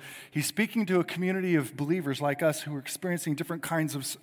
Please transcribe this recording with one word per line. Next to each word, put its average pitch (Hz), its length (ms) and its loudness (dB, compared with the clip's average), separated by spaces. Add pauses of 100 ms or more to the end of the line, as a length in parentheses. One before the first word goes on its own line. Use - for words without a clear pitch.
(300)
he's 147 160 0
speaking 214 400 0
to 180 140 4
a 165 40 2
community 185 500 2
of 139 220 2
believers 143 440 0
like 143 220 0
us 156 180 4
who 151 160 -8
are - 20 -6
experiencing 165 580 -2
different 165 260 -4
kinds 156 320 0
of, 139 280 -6